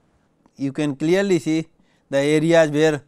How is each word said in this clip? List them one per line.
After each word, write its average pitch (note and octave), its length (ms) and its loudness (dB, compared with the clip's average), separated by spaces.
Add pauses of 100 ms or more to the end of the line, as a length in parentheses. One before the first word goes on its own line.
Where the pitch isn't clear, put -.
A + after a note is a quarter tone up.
(560)
you C3+ 160 -6
can D3 240 -4
clearly F3+ 440 0
see D#3+ 280 -4 (420)
the C#3 80 -2
areas D#3 520 2
where D3+ 380 0